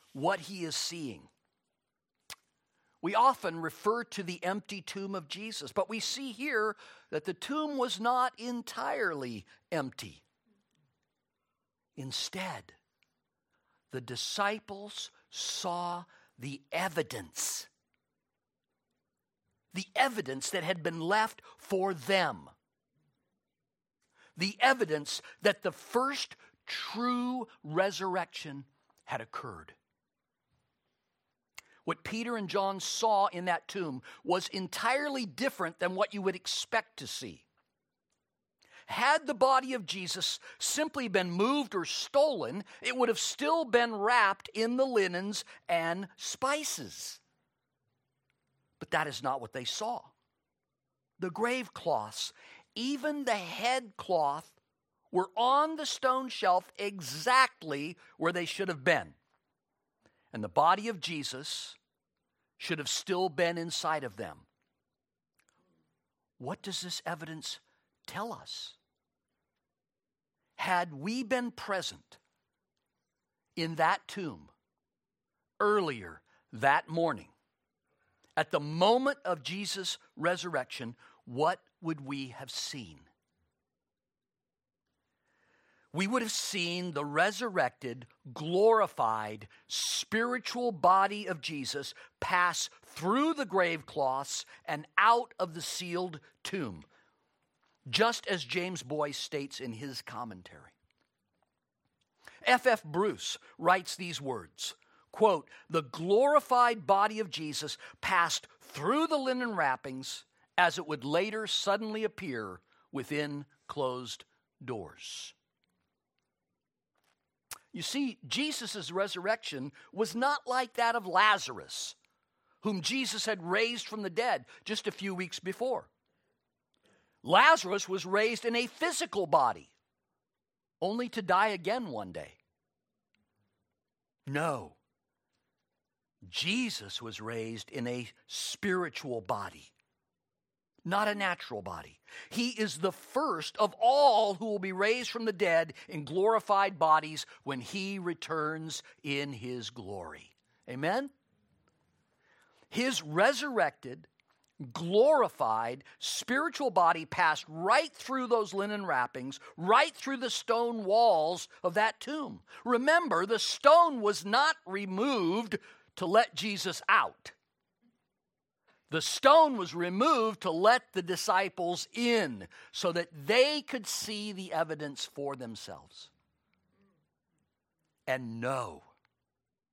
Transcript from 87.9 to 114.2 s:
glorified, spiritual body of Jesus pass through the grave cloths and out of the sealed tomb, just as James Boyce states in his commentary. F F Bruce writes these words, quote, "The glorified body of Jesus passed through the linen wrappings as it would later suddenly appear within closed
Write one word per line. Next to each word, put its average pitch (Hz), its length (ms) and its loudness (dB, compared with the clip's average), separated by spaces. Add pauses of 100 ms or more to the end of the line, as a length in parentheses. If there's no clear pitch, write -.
glorified, 151 1120 2 (200)
spiritual 240 1000 -2
body 196 560 4
of 175 140 -6
Jesus 139 540 -8 (260)
pass 180 480 2 (160)
through 262 500 0
the 277 120 -4
grave 170 400 0
cloths 135 580 -2 (220)
and 147 200 -4 (120)
out 233 400 6
of 175 160 -4
the 170 80 -10
sealed 175 580 -6 (240)
tomb, 113 400 -6 (1040)
just 226 380 0
as 175 180 -4
James 175 380 -4
Boyce 147 340 -4
states - 440 -8
in 123 120 -8
his 127 300 -10
commentary. 92 720 -14 (1700)
F 247 220 4
F 233 180 4
Bruce 160 540 -2 (180)
writes 175 400 2
these 170 240 -8
words, 120 540 -8 (360)
quote, 190 380 4 (220)
"The 156 120 0
glorified 233 1040 4
body 208 320 4
of 208 120 -4
Jesus 151 480 -6 (240)
passed 175 440 2 (140)
through 247 460 0
the 320 100 0
linen 254 400 -2
wrappings 131 720 -2 (320)
as 175 180 4
it 170 100 -6
would 147 160 -6
later 202 440 0
suddenly 214 580 -2
appear 120 560 -6 (320)
within 143 540 -4 (220)
closed 127 580 -6 (360)